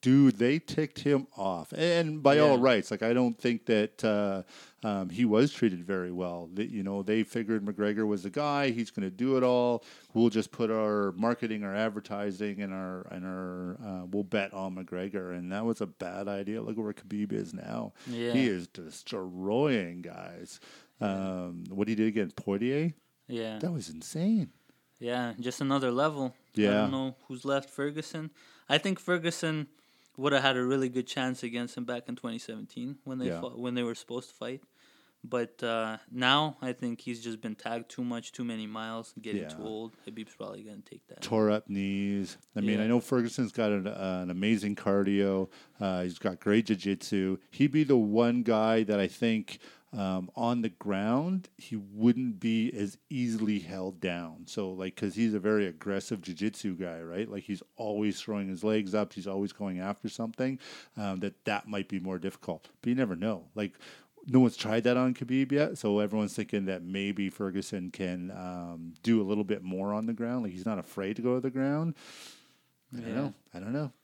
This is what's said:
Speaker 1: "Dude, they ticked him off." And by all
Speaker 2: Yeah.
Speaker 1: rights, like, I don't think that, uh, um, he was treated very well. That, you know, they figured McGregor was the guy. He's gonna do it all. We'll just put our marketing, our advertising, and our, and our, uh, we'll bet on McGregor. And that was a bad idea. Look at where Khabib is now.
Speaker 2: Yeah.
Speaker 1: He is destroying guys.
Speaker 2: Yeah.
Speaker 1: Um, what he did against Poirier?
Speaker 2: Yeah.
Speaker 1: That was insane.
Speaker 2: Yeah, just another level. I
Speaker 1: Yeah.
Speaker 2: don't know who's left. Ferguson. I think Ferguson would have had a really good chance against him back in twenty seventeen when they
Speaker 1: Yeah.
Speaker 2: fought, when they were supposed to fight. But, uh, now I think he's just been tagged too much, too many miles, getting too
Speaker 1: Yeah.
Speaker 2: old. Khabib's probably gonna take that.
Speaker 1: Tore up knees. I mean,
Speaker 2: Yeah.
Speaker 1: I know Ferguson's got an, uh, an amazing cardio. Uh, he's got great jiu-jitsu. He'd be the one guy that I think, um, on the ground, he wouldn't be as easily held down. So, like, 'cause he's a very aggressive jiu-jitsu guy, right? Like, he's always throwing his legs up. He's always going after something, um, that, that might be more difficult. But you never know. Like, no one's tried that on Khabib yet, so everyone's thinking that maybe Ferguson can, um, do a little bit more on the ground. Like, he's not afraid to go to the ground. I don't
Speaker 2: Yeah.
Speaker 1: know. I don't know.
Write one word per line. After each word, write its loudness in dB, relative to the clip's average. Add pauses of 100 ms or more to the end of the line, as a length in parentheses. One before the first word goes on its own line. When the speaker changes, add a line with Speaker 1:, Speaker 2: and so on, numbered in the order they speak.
Speaker 1:
"Dude, 8
they 4
ticked -4
him 4 (100)
off." -4
And 2
by 10
all 10
Speaker 2:
Yeah. 4
Speaker 1:
rights, 4
like, -2
I 4
don't 4
think 0
that, 2
uh, 2 (400)
um, -2
he 2
was 6
treated 2
very -2
well. -4
That, -2
you -4
know, -2
they 2
figured -2
McGregor 0
was 0
the -6
guy. 0
He's -2
gonna -4
do 2
it 4
all. 4 (300)
We'll 8
just 0
put 0
our 2
marketing, -2
our -4
advertising, -4
and -6
our, -8
and -8
our, -6 (100)
uh, -8
we'll -2
bet 0
on -4
McGregor. -6
And -6
that -4
was 0
a -2
bad -8
idea. -4
Look -6
at -4
where -4
Khabib -4
is -4
now. -8 (160)
Speaker 2:
Yeah. -2
Speaker 1:
He 6
is -2
destroying -2
guys. -14 (400)
Speaker 2:
Yeah. -2
Speaker 1:
Um, -10
what 0
he 2
did 4
against 0
Poirier? 0 (340)
Speaker 2:
Yeah. -6
Speaker 1:
That -2
was -6
insane. 0 (480)
Speaker 2:
Yeah, -2
just -4
another 2
level. 0 (220)
I 2
Speaker 1:
Yeah. 6
Speaker 2:
don't 4
know -4 (120)
who's -12
left. -2
Ferguson. -6 (380)
I 6
think 0
Ferguson 0 (480)
would 2
have 6
had 4
a 2
really 2
good -2
chance -4
against -6
him -6
back -6
in -6
twenty -8
seventeen -10
when -8
they -2
Speaker 1:
Yeah. -4
Speaker 2:
fought, -8
when -4
they 0
were -2
supposed -10
to -20
fight. -10 (600)
But, -4
uh, -2 (120)
now 4
I -4
think -6
he's -8
just -6
been -6
tagged -8
too -8
much, -6
too -8
many -6
miles, -10
getting -4
too -12
Speaker 1:
Yeah. -10
Speaker 2:
old. -8 (140)
Khabib's -14
probably -12
gonna -16
take -20
that. -20
Speaker 1:
Tore 4
up 0
knees. -2 (180)
I -2
mean, 2
Speaker 2:
Yeah. 0
Speaker 1:
I 0
know 4
Ferguson's 0
got 2
an, 0
uh, -4
an -4
amazing 2
cardio. 2 (280)
Uh, 0
he's -6
got -2
great 4
jiu-jitsu. 0 (140)
He'd 2
be 6
the 6
one 4
guy 4
that 2
I 2
think, 0 (340)
um, -2
on 0
the -2
ground, -2
he -10
wouldn't 2
be 2
as -4 (140)
easily 0
held -6
down. -4
So, -4
like, -6
'cause -2
he's 4
a 2
very 4
aggressive -4
jiu-jitsu -4
guy, -6
right? -6
Like, -8
he's -6 (140)
always 0
throwing -4
his -6
legs 2
up. 0
He's -10
always -2
going -6
after -6
something, -4 (380)
um, -4
that, -6
that -2
might -4
be -4
more -4
difficult. -6 (100)
But -2
you 4
never 0
know. -4
Like, -4 (500)
no 6
one's 6
tried 0
that 4
on 2
Khabib 0
yet, 2
so 2
everyone's 0
thinking -2
that -4
maybe -2
Ferguson -6
can, -4
um, -10 (100)
do 4
a 2
little 0
bit -2
more -2
on -2
the -2
ground. -4
Like, -6
he's -8
not -2
afraid -4
to -6
go 2
to 0
the -2
ground. 0 (1000)
I -10
don't -8
Speaker 2:
Yeah. -6
Speaker 1:
know. -2 (200)
I -10
don't -6
know. -4 (120)